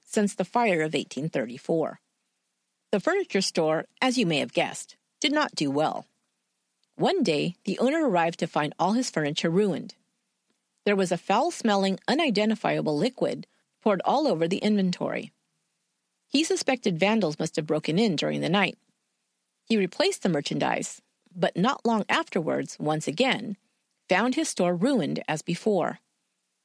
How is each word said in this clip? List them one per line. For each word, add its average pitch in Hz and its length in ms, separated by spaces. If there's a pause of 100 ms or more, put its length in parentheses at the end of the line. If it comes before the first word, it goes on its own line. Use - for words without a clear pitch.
since 208 300
the 185 100
fire 202 380
of 156 120
eighteen 139 340
thirty-four. 139 720 (920)
The 208 80
furniture 349 400
store, 160 460 (160)
as 254 160
you 220 80
may 156 120
have 123 140
guessed, - 440 (240)
did 294 120
not 302 220
do 143 160
well. 139 360 (880)
One 294 260
day, 160 420
the - 140
owner 294 300
arrived 170 320
to 175 60
find 151 320
all 180 140
his 247 180
furniture 156 400
ruined. 175 440 (920)
There 202 120
was 185 140
a 175 80
foul-smelling, 202 880
unidentifiable 208 880
liquid 160 500 (360)
poured 202 220
all 269 240
over 165 180
the 170 120
inventory. - 720 (960)
He 294 160
suspected 254 540
vandals 190 400
must 160 180
have 156 100
broken 156 320
in 208 180
during 151 240
the 147 80
night. 180 300 (840)
He 226 120
replaced 294 460
the 220 60
merchandise, 147 720 (340)
but 180 220
not 220 280
long 226 240
afterwards, 151 680
once 156 300
again, 196 480 (520)
found 220 280
his 320 120
store 180 260
ruined 180 540
as 156 140
before. 175 560 (680)